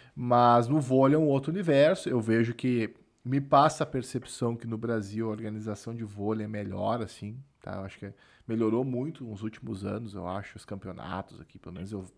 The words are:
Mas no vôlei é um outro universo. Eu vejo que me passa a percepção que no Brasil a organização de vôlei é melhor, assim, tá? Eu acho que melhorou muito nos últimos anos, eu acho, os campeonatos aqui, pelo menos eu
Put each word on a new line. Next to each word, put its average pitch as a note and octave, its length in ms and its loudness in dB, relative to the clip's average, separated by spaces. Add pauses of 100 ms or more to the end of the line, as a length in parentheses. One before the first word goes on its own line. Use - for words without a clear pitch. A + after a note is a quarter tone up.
(160)
Mas A#2+ 520 6
no D3 120 2
vôlei C3+ 360 6
é D#3+ 40 4
um D#3 80 4
outro C#3 240 2
universo. E3 580 4
Eu B2+ 120 2
vejo A2+ 320 4
que A#2+ 380 0 (340)
me C3+ 160 0
passa D3 420 4
a D3 40 -6
percepção A#2+ 680 -6
que A2+ 100 -12
no A2+ 120 -4
Brasil A2 500 -4
a A2 40 -4
organização G#2+ 640 -8
de A2+ 100 -8
vôlei G#2 420 -4
é - 20 -8
melhor, G#2 540 -4
assim, G#2+ 360 -12 (240)
tá? G2 140 -10
Eu G2 60 -10
acho F#2+ 180 -14
que G2 120 -14 (360)
melhorou A2+ 380 0
muito C3+ 400 -6
nos G#2+ 180 -12
últimos A2 420 -10
anos, G2+ 300 -8
eu F2 100 -10
acho, F#2+ 300 -8
os A2 80 -18
campeonatos F#2+ 800 -12
aqui, - 180 -20
pelo F2 160 -16
menos F#2 160 -12
eu F#2+ 140 -10 (120)